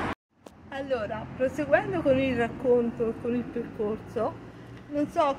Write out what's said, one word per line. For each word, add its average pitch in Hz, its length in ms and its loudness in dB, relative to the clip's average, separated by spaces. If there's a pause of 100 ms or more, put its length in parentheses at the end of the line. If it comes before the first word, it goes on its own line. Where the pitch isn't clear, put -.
(680)
Allora, 233 580 -4 (100)
proseguendo 302 640 2
con 277 160 6
il 262 200 2
racconto 233 720 2
e 226 120 -2
con 240 140 0
il 240 80 0
percorso, 220 920 -4 (580)
non 294 180 0
so 285 300 2